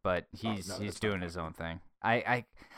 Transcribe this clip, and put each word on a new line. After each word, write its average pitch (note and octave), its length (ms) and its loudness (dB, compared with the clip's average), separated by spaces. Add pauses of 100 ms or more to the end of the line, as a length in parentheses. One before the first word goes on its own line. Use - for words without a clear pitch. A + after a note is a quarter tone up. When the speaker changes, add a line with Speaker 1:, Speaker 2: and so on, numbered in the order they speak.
Speaker 1:
but F2+ 320 2
Speaker 2:
Oh, - 40 -12
Speaker 1:
he's, G2+ 300 -2
Speaker 2:
no, G2 100 -2
Speaker 1:
he's G#2 160 -2
Speaker 2:
that's - 80 -6
not A2 80 2
Speaker 1:
doing G2 120 0
his E2+ 120 -4
Speaker 2:
happening. E2+ 120 -4
Speaker 1:
own D#2+ 60 -6
thing. E2 280 -6 (220)
I, A2+ 120 4
I, B2 300 2 (340)